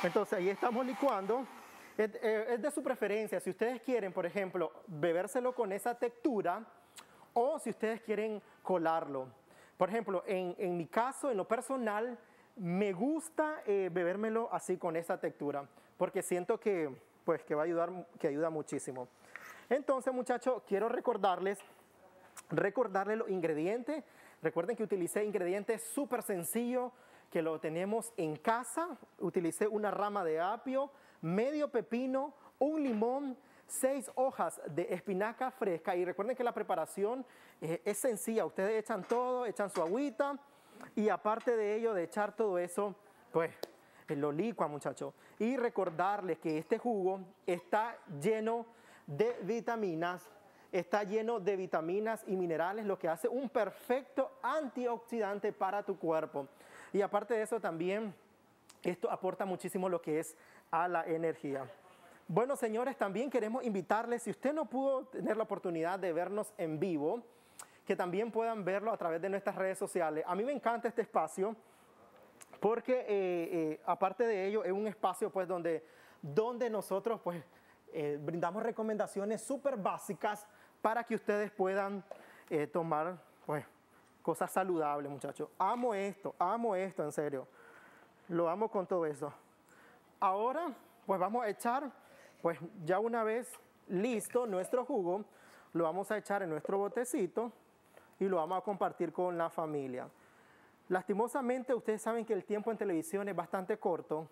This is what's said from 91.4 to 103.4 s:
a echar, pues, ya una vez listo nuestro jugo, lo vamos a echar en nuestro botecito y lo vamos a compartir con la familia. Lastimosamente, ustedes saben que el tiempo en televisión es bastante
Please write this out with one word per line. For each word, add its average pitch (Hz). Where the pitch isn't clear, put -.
a 247
echar, 247
pues, 170
ya 180
una 226
vez 226
listo 226
nuestro 190
jugo, 202
lo 165
vamos 175
a 214
echar 202
en 170
nuestro 160
botecito 220
y 190
lo 185
vamos 170
a -
compartir 180
con 180
la 165
familia. 139
Lastimosamente, 240
ustedes 220
saben 226
que 226
el 185
tiempo 214
en 214
televisión 196
es 196
bastante 190